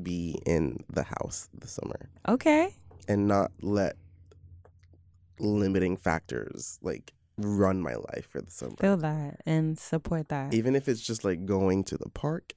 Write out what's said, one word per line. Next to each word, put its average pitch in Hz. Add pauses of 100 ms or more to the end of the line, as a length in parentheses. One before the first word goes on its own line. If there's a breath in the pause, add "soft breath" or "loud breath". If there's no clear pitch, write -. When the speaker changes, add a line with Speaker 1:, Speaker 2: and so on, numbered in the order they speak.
Speaker 1:
be 87
in 78
the 69
house -
this -
summer. - (180)
Speaker 2:
Okay. 311 (340)
Speaker 1:
And 101
not 98 (100)
let 98 (1400)
limiting 98
factors, -
like, - (240)
run 98
my 67
life -
for -
the -
summer. -
Speaker 2:
Feel 196
that 151
and 160
support 160
that. 139
Speaker 1:
Even 117
if 135
it's 117
just, 113
like, 92
going 95
to -
the -
park -